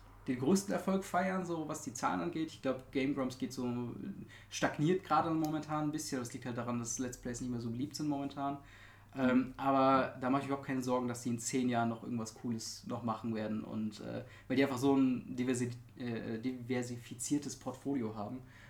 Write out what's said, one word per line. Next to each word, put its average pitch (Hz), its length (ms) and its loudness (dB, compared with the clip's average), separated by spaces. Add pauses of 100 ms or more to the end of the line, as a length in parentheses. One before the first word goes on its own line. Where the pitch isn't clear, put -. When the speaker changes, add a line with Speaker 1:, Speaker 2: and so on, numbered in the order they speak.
(280)
Speaker 1:
den 127 100 0
größten 185 380 4
Erfolg 190 280 2
feiern, 185 400 0
so 165 240 -2
was 151 140 -6
die - 120 -8
Zahlen - 280 0
angeht. 165 300 -2
Ich - 100 -16
glaub, 131 300 -4
Game 135 240 0
Grumps 127 240 -2
geht 127 120 -4
so, 123 160 -4 (840)
stagniert 156 520 2
gerade 160 280 4
momentan 156 540 0
ein 147 60 0
bisschen, 151 280 -2
aber 120 80 -4
es - 60 -12
liegt 127 120 -8
halt 120 120 -4
daran, 120 200 -2
dass 117 220 -4
Let's 123 180 -4
Plays 120 240 -6
nicht 127 80 -4
mehr 120 120 -2
so 117 100 -4
beliebt 127 240 -4
sind 151 140 0
momentan. 139 480 -2 (600)
Ähm, 127 200 6
Speaker 2:
Mhm. 131 180 2
Speaker 1:
aber 135 640 6
da 123 100 0
mache 139 120 4
ich 131 60 -4
überhaupt 139 200 -2
keine 131 160 0
Sorgen, 127 240 2
dass 120 140 -4
die - 80 -2
in 117 100 0
zehn 127 300 2
Jahren 117 180 4
noch 113 160 -2
irgendwas 117 300 -4
Cooles - 540 -6
noch 120 160 -4
machen 113 300 0
werden. 107 300 -2
Und, 110 380 -4
äh, 117 240 -6 (240)
weil 131 80 2
die 135 60 8
einfach 135 140 2
so 139 160 6
ein 131 440 4
diversi-, 123 340 2 (260)
äh, 117 420 -4
diversifiziertes 123 1160 -2
Portfolio 127 580 -2
haben, 110 260 -6 (300)